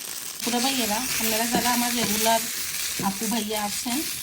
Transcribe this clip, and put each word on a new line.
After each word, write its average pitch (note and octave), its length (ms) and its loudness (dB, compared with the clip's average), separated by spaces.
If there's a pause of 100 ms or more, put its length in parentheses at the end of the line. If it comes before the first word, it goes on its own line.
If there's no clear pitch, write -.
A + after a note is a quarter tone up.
(420)
আপুরা A#3+ 180 0
ভাইয়ারা, A#3+ 360 2
আপনারা A3+ 500 0
যারা A#3 280 2
আমার A#3+ 220 2
রেগুলার A3 440 4 (640)
আপু G3 220 0
ভাইয়া G#3+ 380 0
আছেন, A#3 380 -2 (220)